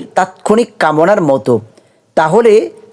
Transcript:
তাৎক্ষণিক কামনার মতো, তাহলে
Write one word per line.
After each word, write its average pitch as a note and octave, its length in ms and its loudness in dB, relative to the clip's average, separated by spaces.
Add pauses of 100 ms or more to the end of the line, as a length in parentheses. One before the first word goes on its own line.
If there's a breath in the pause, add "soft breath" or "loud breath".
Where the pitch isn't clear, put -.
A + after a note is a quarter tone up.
(140)
তাৎক্ষণিক G#3 640 -2
কামনার E3+ 440 0
মতো, C3 380 -2 (540 soft breath)
তাহলে G#3+ 560 2 (220)